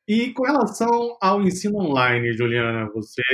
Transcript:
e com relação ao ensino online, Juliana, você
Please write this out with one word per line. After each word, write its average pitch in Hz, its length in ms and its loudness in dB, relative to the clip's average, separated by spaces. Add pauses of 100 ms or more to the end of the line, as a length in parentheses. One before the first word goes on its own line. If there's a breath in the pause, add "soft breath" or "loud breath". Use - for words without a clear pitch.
e 233 260 0
com 262 100 -4
relação 233 760 0
ao 196 220 2
ensino 208 360 0
online, 123 540 2
Juliana, 117 600 -2
você 110 300 -8 (120)